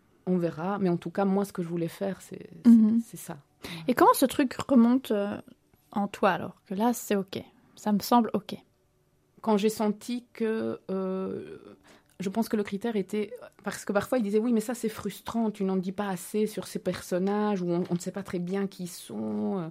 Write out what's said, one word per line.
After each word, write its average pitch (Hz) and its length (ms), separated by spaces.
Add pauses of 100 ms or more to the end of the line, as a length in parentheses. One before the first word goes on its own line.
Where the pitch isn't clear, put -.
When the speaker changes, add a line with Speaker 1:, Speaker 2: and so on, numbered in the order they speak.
(260)
Speaker 1:
on 180 120
verra. 170 400
Mais 190 100
en 175 80
tout 170 140
cas, 196 140
moi, 196 200
ce 196 80
que 185 100
je 165 60
voulais 170 200
faire, 190 340
c'est, - 260 (160)
c'est, 240 60
Speaker 2:
Mhm. 226 360
Speaker 1:
c'est - 100
ça. » 160 220 (500)
Speaker 2:
Et 247 60
comment 453 200
ce 269 120
truc 262 280 (140)
remonte, 247 420
euh, 202 300 (520)
en 202 160
toi, 202 220
alors ? - 360
Que 190 80
là, 226 180
c'est - 240
ok. - 260 (340)
Ça 214 160
me 196 80
semble 240 320
ok. 202 240 (840)
Speaker 1:
Quand 214 140
j'ai 208 120
senti 214 640
que, 220 480 (100)
euh, 190 680 (600)
je 185 80
pense 220 200
que 226 80
le 208 80
critère 214 320
était, 202 340 (320)
parce - 220
que 214 80
parfois, 202 260
il 233 60
disait, « 202 160
Oui, 240 120
mais 220 80
ça, 240 140
c'est 226 140
frustrant, 214 640
tu 202 100
n'en 190 140
dis 190 160
pas 202 160
assez 208 400
sur 185 180
ces - 140
personnages, 196 840
ou 175 80
on, 175 180
on 175 60
ne 175 60
sait 185 100
pas 190 140
très 180 160
bien 196 260
qui 185 180
ils 170 40
sont. » 208 840